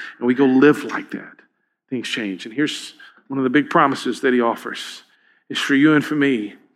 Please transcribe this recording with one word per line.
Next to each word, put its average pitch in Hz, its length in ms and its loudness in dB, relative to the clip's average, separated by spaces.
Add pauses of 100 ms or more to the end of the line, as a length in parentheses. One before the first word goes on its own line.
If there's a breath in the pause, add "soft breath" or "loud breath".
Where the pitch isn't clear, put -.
(180 loud breath)
and 123 80 -4
we 127 60 4
go 135 140 2
live 135 380 6
like - 260 -10
that, - 240 -12 (560)
things 120 180 -6
change. 98 380 -6
And 110 80 -14
here's - 400 -6 (340 soft breath)
one 135 80 -8
of 135 80 0
the 127 60 0
big 143 180 2
promises 139 540 2
that 131 100 2
he 123 80 2
offers. - 640 -6 (480)
It's 143 100 -6
for - 140 0
you 147 180 4
and 147 100 4
for 151 120 -8
me. 131 400 -2 (220)